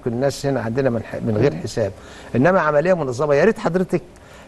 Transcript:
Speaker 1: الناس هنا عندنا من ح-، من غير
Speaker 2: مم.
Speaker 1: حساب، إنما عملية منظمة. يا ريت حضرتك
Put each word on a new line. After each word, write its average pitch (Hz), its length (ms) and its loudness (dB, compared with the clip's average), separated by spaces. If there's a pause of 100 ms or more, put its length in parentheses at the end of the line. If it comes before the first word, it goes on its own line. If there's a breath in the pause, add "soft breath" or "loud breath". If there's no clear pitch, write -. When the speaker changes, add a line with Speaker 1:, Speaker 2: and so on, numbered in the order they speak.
Speaker 1:
الناس 131 380 -2
هنا 135 160 -2
عندنا 123 280 -2
من 117 140 -2
ح-، - 120 -12
من 113 220 -2
غير 139 160 2
Speaker 2:
مم. 160 60 -8
Speaker 1:
حساب، 107 320 -4 (440 loud breath)
إنما 175 240 4
عملية 156 340 2
منظمة. 143 420 0
يا 151 100 4
ريت 214 140 2
حضرتك 175 420 -2 (460 loud breath)